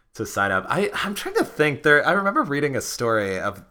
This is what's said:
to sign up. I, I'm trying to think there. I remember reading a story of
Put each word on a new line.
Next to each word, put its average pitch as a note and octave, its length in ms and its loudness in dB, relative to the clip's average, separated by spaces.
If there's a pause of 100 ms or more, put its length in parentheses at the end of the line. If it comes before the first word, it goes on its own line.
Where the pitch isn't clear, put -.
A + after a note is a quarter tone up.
(120)
to A2 120 -6
sign G2 280 -2
up. F#2+ 160 0
I, G3+ 260 0
I'm G3+ 220 -4
trying F#4+ 180 -8
to A4 100 2
think D3 380 -2
there. D3 240 6
I D#3+ 60 4
remember G3 320 2
reading C#3+ 320 -2
a G#2 40 -2
story G#2 600 0
of G2 300 -6